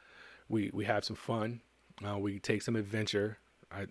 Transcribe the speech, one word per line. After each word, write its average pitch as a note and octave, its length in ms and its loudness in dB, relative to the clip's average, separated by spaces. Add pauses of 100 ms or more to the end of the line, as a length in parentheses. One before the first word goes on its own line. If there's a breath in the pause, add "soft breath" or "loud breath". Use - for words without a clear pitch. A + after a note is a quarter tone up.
(480 loud breath)
We, G#2+ 260 2
we G2+ 120 0
have G#2 180 4
some G#2+ 120 -4
fun. A2+ 460 -2 (440)
Uh, G#2 120 -2
we G2+ 220 0
take G#2+ 220 0
some A#2 140 0
adventure. G#2+ 600 2 (340)
I, G2+ 200 -6